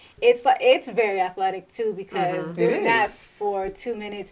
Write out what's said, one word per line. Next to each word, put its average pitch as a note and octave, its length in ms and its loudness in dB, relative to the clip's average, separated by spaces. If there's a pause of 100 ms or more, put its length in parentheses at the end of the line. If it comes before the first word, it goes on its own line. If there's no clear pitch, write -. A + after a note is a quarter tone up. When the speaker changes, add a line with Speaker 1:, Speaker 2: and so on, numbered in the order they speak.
(220)
Speaker 1:
it's, A#3+ 220 4
like, C4 160 4
it's C4 300 4
very G3 320 0
athletic F#3 520 -4
too, A3 200 -4
because F#3 420 -4
Speaker 2:
Mm-hmm. D#3+ 180 -8
Speaker 1:
doing - 220 2
Speaker 3:
It - 80 -2
Speaker 1:
that A3+ 260 0
Speaker 3:
is. - 140 -20
Speaker 1:
for G3 460 -6
two A#3 260 -10
minutes, G#3 360 -12